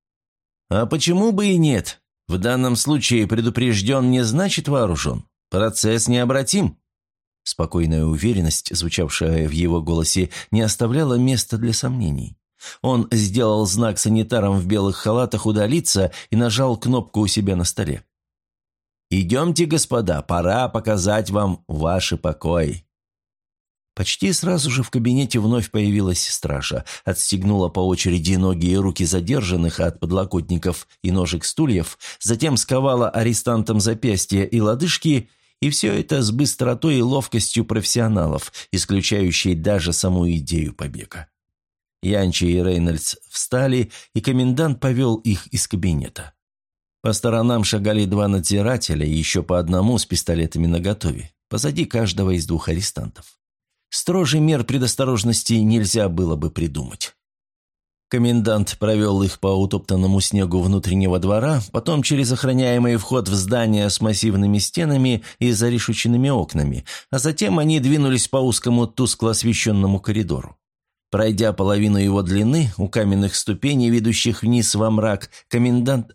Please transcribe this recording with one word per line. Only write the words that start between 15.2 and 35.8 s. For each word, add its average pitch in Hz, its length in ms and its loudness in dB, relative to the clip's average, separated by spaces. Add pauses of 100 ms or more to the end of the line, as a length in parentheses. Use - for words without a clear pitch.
удалиться 107 680 0 (180)
и 110 60 0
нажал 120 400 2
кнопку 113 440 -2
у 104 60 2
себя 98 300 0
на 87 80 0
столе. 78 400 -4 (1080)
«Идёмте, 131 540 2
господа, 117 580 -2
пора 92 460 0
показать 104 640 -2
вам 98 360 -2
ваши 82 500 -2
покои». 78 680 -2 (1120)
Почти - 380 -2
сразу 165 380 -2
же 127 140 0
в - 60 -10
кабинете 123 500 0
вновь 113 320 0
появилась 101 560 0
стража, 69 560 -6 (200)
отстегнула 95 640 0
по 92 120 -4
очереди 90 540 0
ноги 92 320 0
и 92 100 4
руки 95 280 0
задержанных 87 760 -2
от 85 180 -2
подлокотников 87 880 -2 (160)
и 92 80 -2
ножек 87 340 0
стульев, 113 540 -2 (220)
затем 123 360 0
сковала 127 540 0
арестантам 113 680 0
запястья 101 640 0
и 113 160 0
лодыжки, 135 680 0 (300)
и 143 100 0
всё - 220 -2